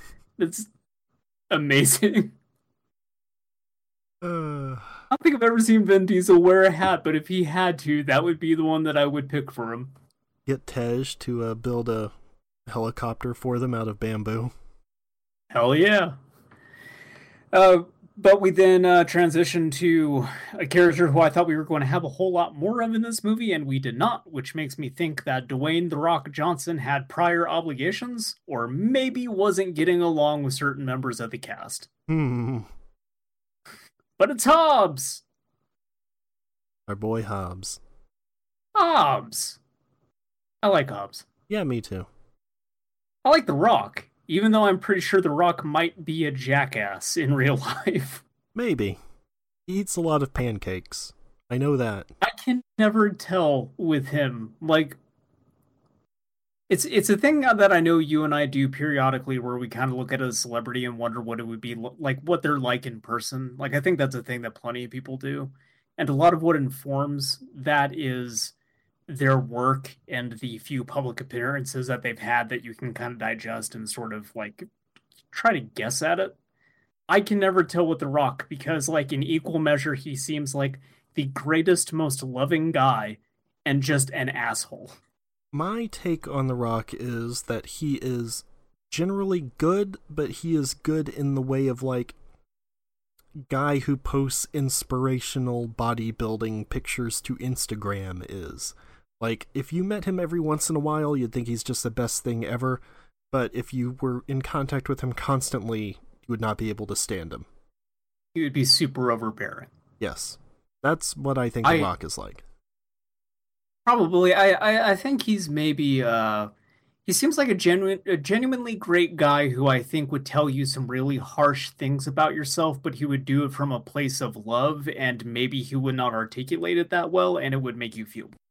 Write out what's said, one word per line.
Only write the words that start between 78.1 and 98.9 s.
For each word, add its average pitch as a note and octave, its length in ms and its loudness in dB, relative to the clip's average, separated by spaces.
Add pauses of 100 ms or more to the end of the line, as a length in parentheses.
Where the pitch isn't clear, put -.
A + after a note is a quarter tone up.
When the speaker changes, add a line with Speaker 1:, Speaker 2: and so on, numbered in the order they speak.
Speaker 1:
because, D3 400 -4
like, D3+ 240 -2
in C#3 100 -2
equal D#3+ 360 -2
measure, D3 360 2
he C3+ 220 -8
seems D3 380 -6
like C#3 260 -4 (320)
the C#3+ 140 -4
greatest, D#3+ 640 0
most D3+ 300 -2
loving C#3+ 500 0
guy A2+ 460 2 (480)
and C#3 160 2
just C3+ 300 0
an C3 180 -4
asshole. - 600 -8 (640)
Speaker 2:
My G3+ 340 -4
take - 400 -6
on C3+ 220 -2
The B2+ 80 -2
Rock A2+ 380 -4
is A#2+ 480 -8
that - 240 -8
he C#3+ 360 -4
is A#2+ 400 -6 (480)
generally F#3 680 -2
good, F#3+ 400 0 (120)
but D3+ 200 -4
he E3 260 -2
is C#3 180 -2
good D#3 340 -2
in C#3 280 -2
the C3 60 0
way C3+ 260 0
of, B2 140 -4
like, B2+ 320 -4 (1300)
guy C#3+ 320 0
who C#3 160 0
posts C#3 560 -4
inspirational C3 1160 -2
bodybuilding A2+ 1040 -4
pictures - 500 -6
to B2 160 -8
Instagram G2+ 920 -6
is. - 460 -12 (460)